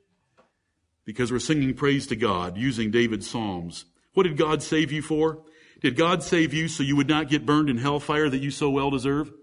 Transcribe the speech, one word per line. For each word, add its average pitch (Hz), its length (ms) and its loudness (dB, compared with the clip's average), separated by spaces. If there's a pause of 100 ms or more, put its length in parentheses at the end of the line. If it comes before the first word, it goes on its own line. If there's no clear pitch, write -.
(1040)
Because 113 280 -4
we're 123 60 0
singing 135 360 0
praise 139 320 0
to 123 100 -4
God 92 400 -2
using 113 340 -2
David's 110 380 0
psalms. 90 560 -6 (300)
What 190 80 6
did 165 140 0
God 156 260 2
save 156 300 0
you 151 100 -4
for? 156 400 -2 (380)
Did 123 160 0
God 165 260 2
save 160 320 2
you 160 140 -2
so 156 140 -4
you 139 120 0
would 143 140 2
not 151 200 2
get 143 160 0
burned 147 240 4
in 120 100 0
hellfire 147 500 0
that 135 100 0
you 139 120 -4
so 143 200 0
well 139 200 0
deserve? 139 420 -2 (100)